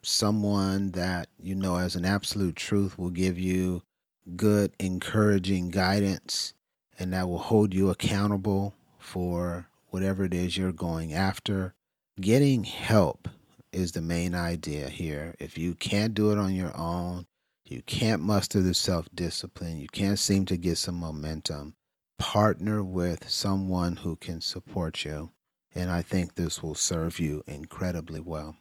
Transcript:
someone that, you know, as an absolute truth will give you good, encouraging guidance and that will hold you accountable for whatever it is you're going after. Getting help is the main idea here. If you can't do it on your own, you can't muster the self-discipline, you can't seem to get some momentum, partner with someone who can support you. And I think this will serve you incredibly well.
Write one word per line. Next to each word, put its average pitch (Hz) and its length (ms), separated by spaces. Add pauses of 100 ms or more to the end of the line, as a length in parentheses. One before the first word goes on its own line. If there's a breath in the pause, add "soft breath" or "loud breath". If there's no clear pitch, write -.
someone 101 880
that, 90 360 (140)
you 92 120
know, 95 220
as 90 200
an 87 100
absolute 98 500
truth 101 400
will 90 140
give 90 280
you 92 440 (540)
good, 104 420
encouraging 92 920
guidance 98 840 (440)
and 92 140
that 92 160
will 87 100
hold 104 360
you 95 160
accountable 101 840 (240)
for 90 680 (220)
whatever 95 340
it 90 80
is 87 240
you're 92 160
going 82 400
after. 95 600 (460)
Getting 123 440
help - 640 (420)
is 92 220
the 87 80
main 85 340
idea 80 540
here. 80 500
If 76 200
you 85 160
can't 104 400
do 107 180
it 104 60
on 95 160
your 90 200
own, 87 520 (380)
you - 180
can't 110 400
muster 101 400
the 92 100
self-discipline, 85 1040
you 69 100
can't 101 300
seem 98 280
to 92 100
get 85 220
some 90 160
momentum, 78 800 (440)
partner 107 640
with 90 460
someone 92 680
who 82 200
can 85 240
support - 640
you. 76 280 (420)
And 92 160
I 85 100
think 87 340
this - 280
will 78 120
serve 82 440
you 76 280
incredibly 82 760
well. 80 400